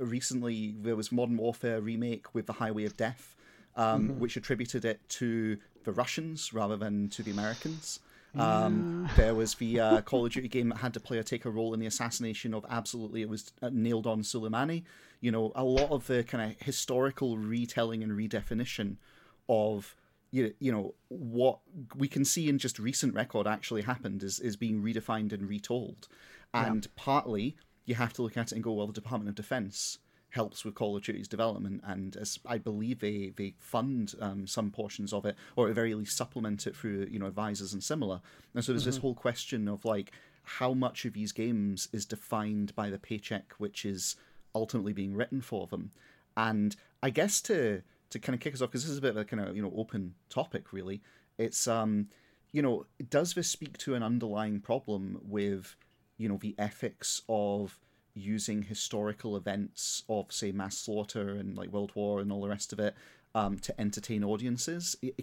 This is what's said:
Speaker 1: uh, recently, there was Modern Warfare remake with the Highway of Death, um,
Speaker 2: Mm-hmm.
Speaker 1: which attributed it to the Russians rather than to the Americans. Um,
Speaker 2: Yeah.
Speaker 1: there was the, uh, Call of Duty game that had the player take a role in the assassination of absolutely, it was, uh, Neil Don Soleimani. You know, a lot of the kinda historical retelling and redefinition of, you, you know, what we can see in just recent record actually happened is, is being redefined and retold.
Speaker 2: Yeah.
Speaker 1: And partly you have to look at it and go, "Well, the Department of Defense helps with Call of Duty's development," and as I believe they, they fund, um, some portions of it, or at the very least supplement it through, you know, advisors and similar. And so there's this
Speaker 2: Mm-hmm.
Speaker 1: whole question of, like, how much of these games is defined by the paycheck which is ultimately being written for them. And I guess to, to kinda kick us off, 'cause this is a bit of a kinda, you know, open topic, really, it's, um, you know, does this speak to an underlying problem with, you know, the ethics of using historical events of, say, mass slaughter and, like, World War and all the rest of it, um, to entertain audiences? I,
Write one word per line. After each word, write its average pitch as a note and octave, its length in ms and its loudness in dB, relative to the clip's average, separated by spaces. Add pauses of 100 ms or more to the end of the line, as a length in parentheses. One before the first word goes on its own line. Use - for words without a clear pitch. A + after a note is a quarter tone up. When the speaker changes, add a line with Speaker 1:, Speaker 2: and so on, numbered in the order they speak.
Speaker 1:
uh, B2+ 40 -2
recently, A#2 760 0
there A2+ 180 2
was A2 140 -2
Modern A#2+ 280 2
Warfare A2+ 420 0
remake A2+ 540 -2
with A#2 120 0
the A#2 80 -4
Highway G#2+ 300 0
of G#2 120 -2
Death, A#2 380 -2 (420)
um, A2+ 340 6
Speaker 2:
Mm-hmm. C3+ 100 -2
Speaker 1:
which A#2 160 0
attributed A#2+ 480 0
it A2 240 2
to A2+ 480 0 (280)
the A2 80 -2
Russians D3+ 600 -2
rather G#2+ 240 0
than G#2 340 0
to - 120 -6
the G#2 80 -2
Americans. A#2 680 -4 (360)
Um, A2+ 720 4
Speaker 2:
Yeah. - 80 -2
Speaker 1:
there A2 180 8
was A2 200 2
the, A#2 260 2
uh, A2 220 8
Call A#2+ 240 2
of A#2 60 0
Duty B2+ 160 0
game A#2+ 220 2
that A2+ 80 -2
had B2 140 -2
the - 80 -6
player A#2 220 -2
take A#2 220 -2
a B2 60 -2
role A2+ 220 0
in A2 80 0
the A2+ 60 0
assassination A#2 680 -2
of G#2+ 160 -4
absolutely, A2+ 540 -2
it G#2+ 60 -2
was, A2 240 -6 (100)
uh, B2 100 -2
Neil A#2 300 4
Don A2 200 2
Soleimani. B2+ 600 0 (360)
You B2 100 2
know, A2 240 2
a C3 100 2
lot C3 260 6
of C3+ 180 0
the B2 160 4
kinda A2 360 -2
historical C3 760 2
retelling A2+ 640 0
and G#2+ 100 0
redefinition G#2 840 -2 (520)
of, G#2+ 460 4 (380)
you, B2 260 4
you C3 140 2
know, G#2 220 0 (140)
what B2+ 520 2 (340)
we C#3 140 2
can C#3 160 2
see D#3 240 2
in C#3+ 100 4
just C3 200 -2
recent A#2+ 360 0
record G#2 320 2
actually G#2+ 360 0
happened G#2 400 -2
is, G2 180 -4
is A2 160 -2
being G#2+ 260 0
redefined A2 500 0
and G2+ 160 -4
retold. G#2 600 -4 (460)
Speaker 2:
Yeah. A2+ 160 4
Speaker 1:
And G#2+ 160 0 (100)
partly B2 600 2 (280)
you A#2+ 100 0
have A#2 200 0
to B2+ 80 -2
look A2+ 140 -2
at A#2 160 -2
it - 40 -4
and A2+ 80 -2
go, A2+ 80 0
"Well, G#2 140 0
the G#2+ 60 -6
Department G#2+ 380 -4
of G2 40 -4
Defense G#2 640 -4 (320)
helps - 360 -4
with G#2 80 -8
Call G#2 220 0
of G2 60 -4
Duty's G2+ 260 -6
development," G2+ 580 -2
and G2 300 -6
as G#2 280 -6
I A#2 140 -2
believe A2 420 -2
they, G#2 360 -2
they G2 220 -4
fund, A#2+ 640 -2
um, G2+ 260 -4
some G#2 240 0
portions G2+ 440 -6
of G2+ 100 0
it, G#2 100 2 (220)
or A#2+ 100 8
at - 20 4
the A2 60 2
very A2+ 200 2
least G#2+ 220 -4
supplement A2 500 -2
it - 100 -6
through, G2 340 -2
you A2 80 -4
know, G2 80 -2
advisors G2 460 -2
and G2 100 -6
similar. G#2+ 380 -2 (340)
And A#2+ 100 0
so C3 80 2
there's A#2+ 120 2
this C3 120 0
Speaker 2:
Mm-hmm. B2+ 60 -6
Speaker 1:
whole B2+ 120 2
question A#2+ 540 -2
of, G2+ 180 -4
like, G#2 260 0 (300)
how B2+ 320 0
much B2+ 320 0
of G#2 80 -4
these G#2 180 -4
games G#2 600 2
is G#2 120 -2
defined G#2+ 720 -2
by G#2 160 -2
the G2 80 -4
paycheck G#2 580 -6
which - 300 -6
is F#2+ 300 -2 (380)
ultimately A2 380 0
being G2 220 -2
written B2 260 0
for G2+ 280 -4
them. F2+ 220 -6 (460)
And G#2+ 400 4 (260)
I C3+ 60 4
guess D#3 340 4
to, A#2 380 4 (300)
to - 80 -8
kinda B2+ 180 -2
kick C3+ 160 -4
us B2+ 80 -4
off, B2+ 100 2
'cause B2+ 120 -2
this D#3+ 80 -4
is C#3+ 80 -2
a - 20 -4
bit C3 120 4
of G#2 40 0
a G#2+ 80 0
kinda, G2+ 300 -2
you G#2 80 -2
know, G2 120 -2
open G#2 400 -4 (140)
topic, - 460 -4
really, F#2+ 260 -6 (380)
it's, - 280 0
um, G#2+ 440 2 (420)
you D3 80 2
know, B2 240 4 (240)
does E3 240 2
this F3 160 0
speak - 300 -6
to C3+ 160 -2
an A#2+ 80 2
underlying G#2+ 580 0
problem G2 600 -2
with, G2+ 520 -2 (440)
you A2 100 0
know, G2+ 80 2
the G#2 220 -4
ethics - 720 -2
of G#2 500 0 (340)
using G#2 500 -2
historical G#2 720 -4
events - 760 -4
of, G#2 200 0
say, G2+ 220 -4
mass G2 240 -4
slaughter G#2 540 -2
and, G2 260 -4
like, F#2 160 -8
World G2+ 240 -2
War G#2 240 2
and G2+ 100 0
all G2+ 120 -2
the G2+ 60 -2
rest G#2 260 -4
of - 40 -8
it, G#3 160 2 (400)
um, G3+ 260 2
to - 200 -6
entertain G#2 420 -2
audiences? A#2+ 800 -2
I, B2+ 200 -4